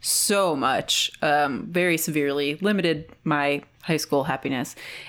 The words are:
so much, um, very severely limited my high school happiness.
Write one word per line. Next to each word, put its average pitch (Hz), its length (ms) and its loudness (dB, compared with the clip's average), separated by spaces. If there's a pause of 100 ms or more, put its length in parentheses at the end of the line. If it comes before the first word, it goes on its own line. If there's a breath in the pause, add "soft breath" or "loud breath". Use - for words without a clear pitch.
so 196 540 2
much, 131 560 0 (100)
um, 147 480 2
very 175 300 2
severely 147 640 0
limited 175 440 0 (180)
my 143 380 2 (220)
high 160 140 0
school 143 260 0
happiness. 135 520 -4 (340 loud breath)